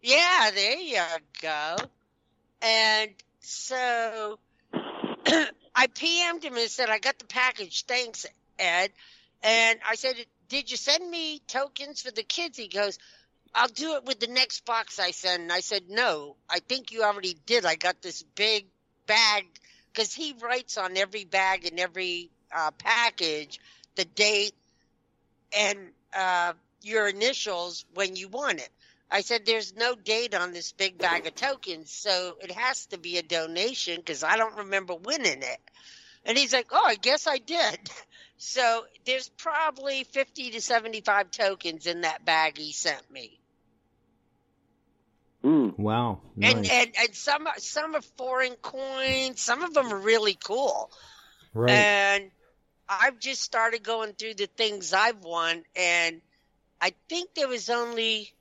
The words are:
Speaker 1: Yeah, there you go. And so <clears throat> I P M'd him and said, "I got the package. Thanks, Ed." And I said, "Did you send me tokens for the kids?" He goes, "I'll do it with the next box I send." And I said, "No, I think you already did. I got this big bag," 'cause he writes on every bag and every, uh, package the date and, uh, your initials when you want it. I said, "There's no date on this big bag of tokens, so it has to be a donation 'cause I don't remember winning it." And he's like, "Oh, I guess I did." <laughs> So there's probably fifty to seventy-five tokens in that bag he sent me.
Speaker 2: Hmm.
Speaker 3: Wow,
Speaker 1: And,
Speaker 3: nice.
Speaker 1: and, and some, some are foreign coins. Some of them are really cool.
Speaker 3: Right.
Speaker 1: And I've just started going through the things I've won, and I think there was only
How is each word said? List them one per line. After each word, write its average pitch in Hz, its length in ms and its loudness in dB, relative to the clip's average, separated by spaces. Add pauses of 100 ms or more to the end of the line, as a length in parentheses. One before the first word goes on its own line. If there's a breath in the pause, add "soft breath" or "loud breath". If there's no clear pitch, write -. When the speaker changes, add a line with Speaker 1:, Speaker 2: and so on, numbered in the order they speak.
Speaker 1:
Yeah, 285 520 6
there 208 240 0
you 277 240 0 (380)
go. 156 360 -4 (840)
And 220 500 4 (300)
so 226 960 -4 (180)
<clears throat> - 180 -20
I - 1200 0
P 339 280 0
M'd 339 220 -2
him 262 120 -6
and 233 140 -2
said, 247 200 -2
"I 220 80 2
got 269 200 -2
the 240 80 -20
package. 240 600 -2
Thanks, 247 400 -4 (320)
Ed." 185 320 2 (520 loud breath)
And 226 360 6 (100)
I 220 80 0
said, 262 200 -2 (320)
"Did 269 220 -4
you 247 60 -6
send 330 340 0
me 320 360 -6
tokens 277 560 -6
for 254 80 -10
the 214 120 -8
kids?" 339 340 -6
He 220 120 -12
goes, 196 300 -2 (560 soft breath)
"I'll 240 140 4
do 302 280 -4
it 254 80 -6
with 262 160 -4
the 233 80 -4
next 254 360 -2
box 226 340 -4
I 180 120 0
send." 180 320 -2
And 170 100 -4
I 180 80 0
said, 185 300 -6
"No, 175 460 -2 (120)
I 180 120 -2
think 254 320 -6
you 226 100 0
already 202 420 0
did. 226 220 2
I 160 80 4
got 180 260 -2
this 175 220 -12
big 208 440 0 (400)
bag," 214 380 4 (480 soft breath)
'cause 220 220 -2
he 294 260 -8
writes 240 380 -4
on 185 180 -2
every 196 300 -2
bag 190 400 2
and 170 120 -6
every, 175 520 -4 (220)
uh, 156 260 -2
package 180 840 0 (360 loud breath)
the 185 100 0
date 208 480 2 (1000)
and, 202 360 0 (220)
uh, 180 380 2 (300)
your 214 260 2
initials 196 760 -2 (100)
when 185 220 -2
you 190 120 -12
want 226 320 -2
it. 120 80 -12 (420 soft breath)
I 196 100 2
said, 220 260 -2
"There's 220 280 0
no 233 200 0
date 220 400 -2
on 180 180 -2
this 175 200 -10
big 190 260 -4
bag 170 300 0
of 160 80 -10
tokens, 190 560 -6
so 180 500 -2
it 185 80 -14
has 247 360 -4
to 190 120 -10
be 175 200 -4
a 175 40 -2
donation 170 800 -2
'cause 156 220 -6
I 175 120 4
don't 220 200 0
remember 196 380 -2
winning 185 480 -2
it." 127 180 -8 (640 loud breath)
And 226 120 0
he's 269 160 2
like, 254 200 2
"Oh, 349 120 4
I 262 120 6
guess 240 300 2
I 285 120 0
did." 254 400 -2 (160)
<laughs> - 120 -18 (320 loud breath)
So 226 460 2 (220)
there's 254 240 -2
probably 277 720 -2
fifty 262 460 -4
to 226 100 -8
seventy-five 220 720 0
tokens 180 560 -2
in 170 160 -4
that 160 240 -2
bag 160 320 4
he 151 140 -12
sent 147 380 -4
me. 123 300 -18 (2000)
Speaker 2:
Hmm. 139 360 6
Speaker 3:
Wow, 107 420 2 (220)
Speaker 1:
And, 110 200 4
Speaker 3:
nice. 95 80 0
Speaker 1:
and, 247 280 4
and 233 160 0
some, 302 340 -2 (100)
some 311 360 -6
are 294 80 -2 (160)
foreign 254 380 -2
coins. 262 840 -2
Some 247 220 0
of 339 120 -6
them 254 180 4
are 202 60 -2
really 214 440 4
cool. 226 480 0 (640 loud breath)
Speaker 3:
Right. 117 160 4
Speaker 1:
And 202 600 6 (580)
I've 226 320 2
just 254 220 -6
started 226 400 0
going 220 320 -4
through 220 200 -10
the 202 120 -4
things 202 460 -2
I've 208 320 2
won, 165 380 -2 (140)
and 170 440 2 (600)
I 180 120 2 (160)
think 349 260 -6
there 285 140 -2
was 233 220 -6
only 226 720 -2